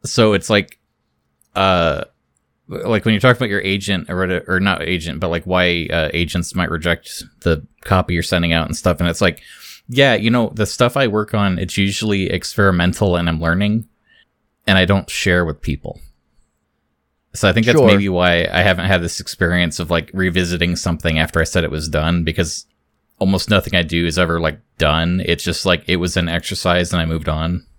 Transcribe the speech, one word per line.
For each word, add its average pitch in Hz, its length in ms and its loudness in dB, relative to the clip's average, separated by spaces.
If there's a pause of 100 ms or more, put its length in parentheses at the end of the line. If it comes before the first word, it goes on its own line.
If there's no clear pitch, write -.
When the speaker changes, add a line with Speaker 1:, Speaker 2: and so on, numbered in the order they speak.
Speaker 1:
So 110 280 2
it's 98 180 -2
like, 101 280 0 (760)
uh, 92 500 2 (640)
like, 107 360 -4
when 110 100 2
you're 98 60 0
talking 127 160 4
about 120 120 -4
your 101 120 -2
agent 95 500 -4
or 90 80 -4
whatever, 92 300 -2
or 92 120 0
not 95 220 0
agent, 82 380 -4
but, 92 80 -2
like, 85 160 -4
why, 90 460 0
uh, 80 220 -2
agents 85 420 -4
might 87 160 -2
reject 82 520 -4 (180)
the 78 240 -2 (180)
copy 92 320 0
you're 85 80 -2
sending 85 300 -2
out 82 140 0
and 76 100 -6
stuff. 87 220 -2
And 87 100 0
it's 85 120 -4
like, 87 200 0 (480)
yeah, 127 260 4
you 110 160 0
know, 120 240 0
the 107 120 0
stuff - 300 0
I 139 100 2
work 104 260 -2
on, 98 260 0
it's 92 200 -4
usually 98 500 0
experimental 90 880 2
and 85 120 0
I'm 80 120 -2
learning, 101 480 0 (800)
and 95 100 4
I 92 80 6
don't 95 240 2
share 90 360 0
with 76 180 -6
people. - 380 -8 (1300)
So 101 140 0
I 92 40 4
think 110 140 2
that's 120 120 4
Speaker 2:
Sure. 127 80 6
Speaker 1:
maybe 101 220 6
why 90 420 2
I 90 120 2
haven't 92 240 2
had 92 160 2
this - 180 -6
experience 87 580 0
of, 82 120 -6
like, 82 220 0
revisiting 87 640 0
something 82 440 -2
after 80 220 0
I 80 40 2
said 82 200 0
it 78 60 -4
was 76 180 -6
done, 80 360 0
because 80 420 -4 (520)
almost 95 300 0
nothing 95 260 2
I 87 80 4
do 82 240 0
is 82 120 0
ever, 85 220 2
like, 78 180 -2 (200)
done. 82 460 0
It's 85 200 -2
just, - 200 -4
like, 90 220 0
it 90 100 0
was 87 200 -2
an 87 120 0
exercise 87 640 -2
and 87 80 0
I 82 60 0
moved 80 220 -4
on. 80 360 -2 (140)